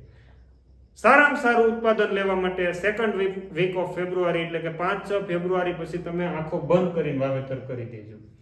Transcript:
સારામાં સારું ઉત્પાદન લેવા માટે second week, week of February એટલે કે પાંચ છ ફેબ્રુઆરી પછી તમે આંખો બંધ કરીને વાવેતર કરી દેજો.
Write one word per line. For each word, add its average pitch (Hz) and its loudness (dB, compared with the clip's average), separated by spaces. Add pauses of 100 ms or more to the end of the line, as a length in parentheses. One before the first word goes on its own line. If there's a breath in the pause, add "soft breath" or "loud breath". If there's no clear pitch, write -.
(960 soft breath)
સારામાં 269 6
સારું 233 4
ઉત્પાદન 214 2
લેવા 196 0
માટે 180 0
second 208 0
week, 185 -4
week 180 2
of 175 -4
February 180 0
એટલે 165 -4
કે 160 -4
પાંચ 185 -4
છ 196 -2
ફેબ્રુઆરી 175 0
પછી 165 -6
તમે 175 -4
આંખો 156 -4
બંધ 170 2
કરીને 147 -2
વાવેતર 135 -4
કરી 120 -10
દેજો. 110 -16 (260 soft breath)